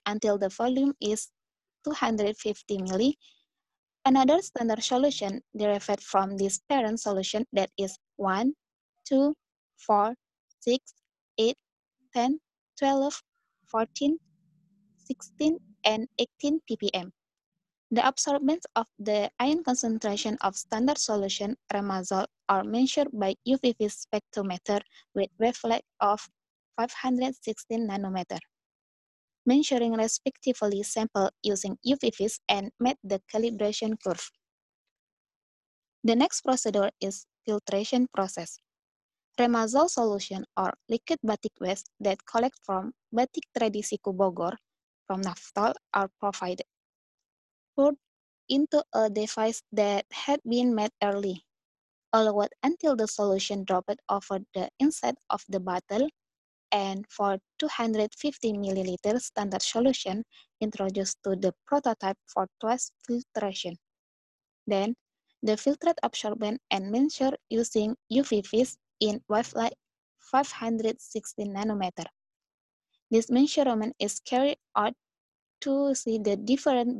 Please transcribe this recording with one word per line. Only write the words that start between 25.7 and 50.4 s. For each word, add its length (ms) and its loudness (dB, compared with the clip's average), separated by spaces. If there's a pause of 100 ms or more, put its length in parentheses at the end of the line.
of 220 2 (540)
five 160 -2
hundred 480 -2
sixteen 480 -6
nanometer, 500 -4 (1080)
measuring 480 4
respectively 880 -2
sample 480 0 (120)
using 420 -2
U 160 4
V 100 0
Cs 380 -4
and 220 -2 (100)
made 240 0
the 180 -4 (100)
calibration 680 -2
curve. 280 -4 (1700)
The 140 4
next 260 2
procedure 480 0 (100)
is 240 -6 (220)
filtration 640 0
process. 460 -6 (800)
Remazole 500 4
solution 560 -2 (120)
or 180 0 (140)
liquid 340 -2
batik 380 -2
waste 280 -4 (120)
that 260 0
collect 380 0
from 280 -4 (200)
Batik 320 0 (120)
Tradisiku 540 -2
Bogor 460 0 (500)
from 160 -4
Naftol 520 -2 (200)
are 240 0
provided. 480 -4 (1080)
Poured 200 4 (520)
into 340 2 (120)
a 160 2
device 500 -2 (120)
that 380 0
had 380 -2